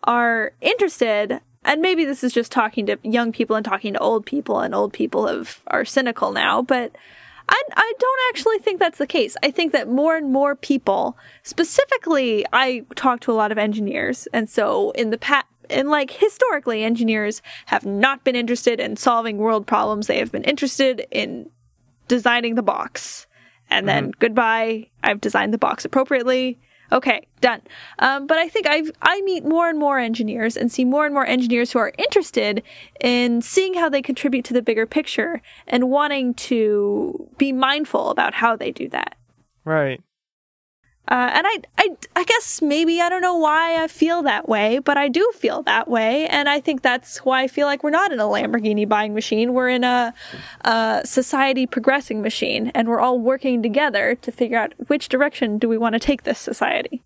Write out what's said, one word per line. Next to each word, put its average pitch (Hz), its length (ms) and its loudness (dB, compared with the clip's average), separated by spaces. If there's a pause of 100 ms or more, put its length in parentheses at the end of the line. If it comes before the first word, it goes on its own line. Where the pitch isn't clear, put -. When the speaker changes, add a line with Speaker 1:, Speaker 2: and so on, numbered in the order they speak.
Speaker 1:
are 233 560 0
interested, 247 800 0 (240)
and 294 160 2
maybe 349 240 2
this 277 200 -4
is 247 80 0
just 233 200 -2
talking 220 340 0
to 208 160 -2
young 233 300 0
people 220 240 -2
and 214 80 -4
talking 202 300 -4
to - 60 -4
old 220 260 0
people, 240 340 -2
and 190 140 -4
old 208 180 -2
people - 360 -2
have, - 400 -8
are - 160 0
cynical 233 480 -2
now, 262 300 0
but 247 300 -2 (560)
I, 523 140 2 (140)
I 453 220 2
don't 523 220 2 (100)
actually 440 280 0
think 381 220 -2
that's 339 180 0
the 302 80 -2
case. - 360 0
I 285 80 2
think 320 220 0
that 262 160 0
more 294 280 2
and 294 160 -2
more 277 240 2
people, 247 600 0 (260)
specifically, 320 1080 0
I 254 320 0 (100)
talk 247 260 0
to - 120 -2
a - 20 2
lot 214 180 2
of 214 60 -2
engineers, 214 760 -2
and 220 160 -2
so 208 440 0
in 220 180 -2
the 226 80 -2
pa-, 285 260 0 (260)
and, 269 200 0
like, 285 220 0
historically, 294 720 0
engineers 220 600 0 (240)
have - 180 0
not 214 400 0
been 254 120 2
interested 240 440 0
in 220 160 -4
solving 226 420 0
world 214 280 0
problems. 214 400 0
They - 120 0
have 226 140 -4
been - 120 -6
interested 269 680 0
in - 400 -6 (580)
designing 240 460 2
the 233 80 0
box. - 640 -2 (440)
And 196 160 2
then, 202 260 0
Speaker 2:
Mm-hmm. - 80 -6
Speaker 1:
"Goodbye, 226 680 0 (180)
I've 208 160 2
designed 208 320 0
the 226 60 -2
box - 260 0
appropriately. 254 720 0 (320)
Okay, 254 360 0 (160)
done." 240 180 2 (380)
Um, 277 280 2
but 320 120 2
I 339 100 0
think 370 180 -2
I've, 311 240 0 (120)
I 381 180 2
meet 381 240 -2
more 330 240 2
and 320 100 -2
more 285 200 2
engineers 226 580 -2
and 233 160 -2
see 254 140 0
more 285 180 2
and 294 80 -2
more 277 140 2
engineers 240 460 0
who 254 60 0
are 220 200 0
interested 226 640 0 (400)
in 247 400 2
seeing 381 320 0
how 339 160 2
they 277 100 2
contribute 254 460 -2
to 240 80 -6
the 240 80 4
bigger 226 240 0
picture - 560 -2 (240)
and 247 240 2
wanting 277 420 2 (160)
to 208 880 0
be 277 160 0
mindful 269 560 0
about - 240 0
how 226 240 0
they - 160 -6
do - 160 -8
that. - 300 -8 (480)
Speaker 2:
Right. 147 340 0 (1120)
Speaker 1:
Uh, 247 220 2
and 330 140 0
I, 440 100 0 (220)
I, 415 100 4 (280)
I 349 80 0
guess - 360 0
maybe, 320 400 2
I 339 80 2
don't 370 140 -2
know 359 140 2
why 320 460 2
I 320 60 -2
feel 330 360 0
that 220 220 0
way, 220 320 2
but 285 200 2
I 285 100 0
do 370 260 2
feel - 280 -2
that 226 260 0
way. 240 400 0
And 285 220 0
I 285 100 2
think 277 220 -2
that's - 420 -2
why 262 200 2
I 269 40 0
feel 285 180 0
like 285 160 -2
we're 302 60 0
not 339 240 2
in 240 80 -4
a 214 40 2
Lamborghini 214 600 0
buying 214 280 0
machine. 220 400 0
We're 254 160 2
in 247 140 2
a, 247 280 2 (540)
a 220 400 2
society 269 600 2
progressing 262 540 0
machine, 220 540 -2
and 226 140 2
we're 233 120 0
all 254 180 2
working 247 440 0
together 233 540 0
to - 140 -10
figure 233 280 -2
out 220 160 -2 (140)
which 285 200 0
direction 254 480 0
do 226 100 0
we 226 120 0
want 226 160 0
to 226 40 2
take - 260 0
this - 140 -2
society. - 680 -4